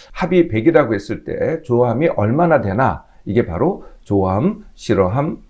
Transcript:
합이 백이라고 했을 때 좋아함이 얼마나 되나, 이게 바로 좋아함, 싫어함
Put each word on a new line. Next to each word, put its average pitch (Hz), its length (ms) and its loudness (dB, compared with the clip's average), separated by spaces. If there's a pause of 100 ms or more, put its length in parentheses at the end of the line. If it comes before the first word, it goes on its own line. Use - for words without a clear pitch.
(120)
합이 175 360 2
백이라고 113 460 2
했을 101 300 -6
때 - 380 -4
좋아함이 123 460 0
얼마나 147 520 2
되나, 101 440 -2 (200)
이게 113 220 0
바로 107 380 -4 (180)
좋아함, 101 640 0 (100)
싫어함 113 640 0 (120)